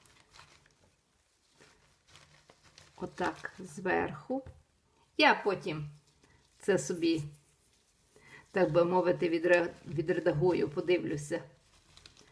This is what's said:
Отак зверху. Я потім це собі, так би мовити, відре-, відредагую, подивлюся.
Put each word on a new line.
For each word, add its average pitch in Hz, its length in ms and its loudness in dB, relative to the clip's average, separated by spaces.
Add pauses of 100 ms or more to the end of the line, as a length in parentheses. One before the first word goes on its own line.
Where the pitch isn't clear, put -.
(3000)
Отак 180 640 -8
зверху. 185 840 -4 (720)
Я 285 180 6
потім 156 540 -4 (680)
це 190 200 2
собі, 165 460 0 (1300)
так 180 200 2
би 170 140 6
мовити, 175 440 2
відре-, 170 440 2 (140)
відредагую, 170 840 0
подивлюся. - 760 -2 (880)